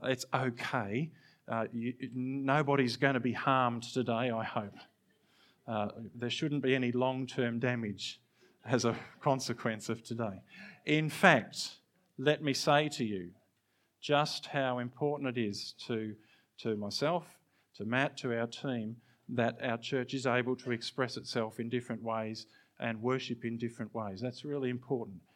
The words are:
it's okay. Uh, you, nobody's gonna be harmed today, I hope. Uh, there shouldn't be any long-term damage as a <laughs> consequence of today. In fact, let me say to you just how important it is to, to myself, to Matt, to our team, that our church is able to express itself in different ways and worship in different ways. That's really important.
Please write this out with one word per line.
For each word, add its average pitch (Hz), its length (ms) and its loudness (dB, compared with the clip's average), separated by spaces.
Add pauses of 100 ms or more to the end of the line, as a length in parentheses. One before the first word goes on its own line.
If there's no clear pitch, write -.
it's 127 300 0
okay. 123 800 -2 (360)
Uh, 113 240 -2
you, 117 220 -4 (200)
nobody's 135 840 2
gonna 139 240 4
be 123 100 2
harmed 123 520 2
today, 120 460 0
I 113 140 -2
hope. 104 320 -4 (880)
Uh, 107 220 -2 (260)
there 120 160 -4
shouldn't 147 320 0
be 131 140 4
any 123 160 2
long-term 123 680 0
damage 117 600 -2 (460)
as 123 180 4
a 117 120 4 (140)
<laughs> - 120 -20
consequence 123 640 0
of 110 160 -4
today. 113 380 -4 (440)
In 151 240 4
fact, - 680 6 (420)
let 147 260 4
me 143 100 4
say 151 360 6
to 131 160 -2
you 92 240 -2 (720)
just 147 460 2
how 131 320 0
important 135 580 -2
it 123 40 4
is 101 340 -4 (120)
to, 110 260 -2 (440)
to 110 180 -2
myself, 139 480 0 (520)
to 104 100 -10
Matt, 131 320 2
to 120 200 -2
our 117 100 0
team, 117 500 -6 (320)
that 120 340 0
our 117 140 0
church 127 360 -4
is 131 120 -2
able 123 320 2
to 127 140 -6
express 120 440 -2
itself 110 420 -2
in 117 120 -4
different 120 340 -4
ways 110 440 -4 (340)
and 113 200 -2
worship 127 440 -2
in 117 120 -2
different 117 360 -6
ways. 101 260 -6
That's 123 240 -6
really 143 260 -2
important. 123 480 -4 (180)